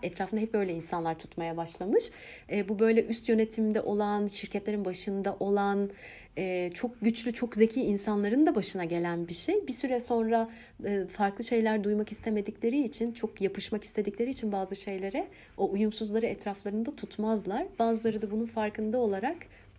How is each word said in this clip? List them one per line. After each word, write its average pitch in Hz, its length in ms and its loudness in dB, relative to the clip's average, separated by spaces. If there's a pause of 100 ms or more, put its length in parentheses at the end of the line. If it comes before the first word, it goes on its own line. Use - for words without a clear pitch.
etrafında 190 380 -2
hep 220 140 -2
böyle 190 200 2
insanlar 165 440 -2
tutmaya 165 380 -4
başlamış. 180 480 0 (480)
E, 202 160 0
bu 208 100 -2
böyle 226 260 6
üst - 240 -4
yönetimde 220 520 2
olan, 208 460 0
şirketlerin 202 580 -2
başında 196 560 -2
olan, 202 500 2 (480)
e, 180 360 0
çok 240 260 -4
güçlü, 226 320 2
çok 226 240 -4
zeki 220 260 6
insanların 208 640 4
da 320 80 4
başına 185 300 0
gelen 170 440 0
bir 170 60 -6
şey. 403 320 2
Bir 262 60 -4
süre 247 280 0
sonra, 226 500 2 (340)
e, 196 220 0
farklı 196 380 -2
şeyler 220 400 2
duymak 208 280 0
istemedikleri 226 720 0
için, 226 280 -2
çok - 280 -6
yapışmak 196 440 -2
istedikleri 214 460 -2
için 226 220 -4
bazı 190 240 -2
şeylere 196 520 -4 (280)
o - 140 2
uyumsuzları 214 560 0
etraflarında 208 720 -4
tutmazlar. 214 720 -2 (120)
Bazıları 220 440 2
da 202 80 -6
bunun 220 160 -2
farkında 220 520 -2
olarak 226 380 0 (420)